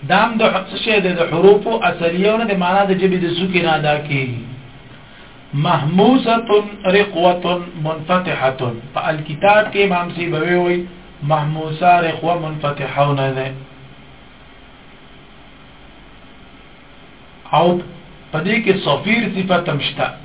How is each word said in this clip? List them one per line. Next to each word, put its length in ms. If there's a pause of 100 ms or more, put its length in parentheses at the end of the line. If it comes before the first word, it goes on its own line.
دام 300
د 60
ح-، 280
څه 40
شی 240
دی؟ 100
د 100
حروفو 640
اصلیه 540
نه 80
د 120
معنا 260
د 80
جبې 260
د 100 (100)
سوکې 260
نه 80
ادا 260
کېږي. 460 (1080)
محموسه 920 (420)
رقوه 760 (220)
منفتحه. 880 (220)
په 20
الکتاب 760
کې 40
امام 380
سیبوی 400
وایي 300 (380)
محموسه 760
رقوه 400
منفتحه 760
نه 180
ده. 200 (4000)
او 280 (500)
په 80
دې 260
کې 80 (120)
صفیر 500
صفت 340
هم 100
شته. 340 (100)